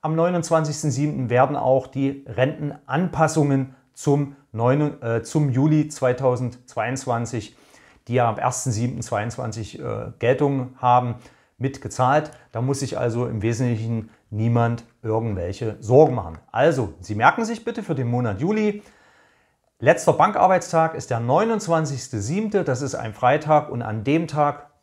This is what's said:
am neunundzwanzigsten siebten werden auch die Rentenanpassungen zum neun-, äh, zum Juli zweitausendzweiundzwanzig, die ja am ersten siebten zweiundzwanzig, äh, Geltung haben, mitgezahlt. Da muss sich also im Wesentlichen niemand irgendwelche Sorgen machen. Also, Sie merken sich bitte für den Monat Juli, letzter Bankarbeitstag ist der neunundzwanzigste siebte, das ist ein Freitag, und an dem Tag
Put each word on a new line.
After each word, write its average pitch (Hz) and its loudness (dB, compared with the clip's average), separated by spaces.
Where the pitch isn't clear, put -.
am 160 -2
neunundzwanzigsten 160 0
siebten 131 -2
werden 135 4
auch 127 0
die 139 -4
Rentenanpassungen 143 0
zum 143 0
neun-, 135 0
äh, 113 -2
zum 151 0
Juli 151 2
zweitausendzweiundzwanzig, 123 -2
die 117 -2
ja 120 2
am 107 -4
ersten 131 -2
siebten 117 -2
zweiundzwanzig, 110 -6
äh, 113 -8
Geltung 135 0
haben, 123 2
mitgezahlt. 135 -2
Da 113 -6
muss 135 -2
sich - -6
also 123 -2
im 113 -4
Wesentlichen 113 -2
niemand 117 0
irgendwelche 110 -4
Sorgen 127 6
machen. 87 -8
Also, 117 2
Sie 98 -8
merken 151 4
sich 226 -8
bitte 233 -6
für 170 -4
den 123 -4
Monat 117 -2
Juli, 208 0
letzter 165 4
Bankarbeitstag 175 2
ist - -10
der 117 -2
neunundzwanzigste 156 0
siebte, 190 -2
das 127 -2
ist 135 -6
ein 113 -8
Freitag, 151 2
und 120 -6
an 107 -6
dem 156 0
Tag 147 -2